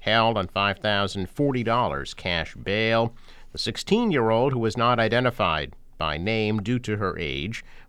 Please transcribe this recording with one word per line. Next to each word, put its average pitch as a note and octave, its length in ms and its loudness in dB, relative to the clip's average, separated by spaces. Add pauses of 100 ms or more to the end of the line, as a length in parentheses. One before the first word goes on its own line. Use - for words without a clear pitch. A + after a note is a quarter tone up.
held A2+ 360 2
on F#2 100 0
five G2+ 320 0
thousand G2+ 500 -2
forty C3+ 340 0
dollars G#2+ 500 0
cash E2+ 420 -2
bail. A2+ 580 0 (400)
The - 40 -10
sixteen-year-old, C3 920 2
who B2 80 -2
was A2 160 0
not A#2+ 240 4
identified A2 760 2 (240)
by D#2 200 -2
name G#2+ 440 0
due A#2+ 180 -2
to A2 180 -4
her G2+ 200 -2
age, D#2 460 -6 (260)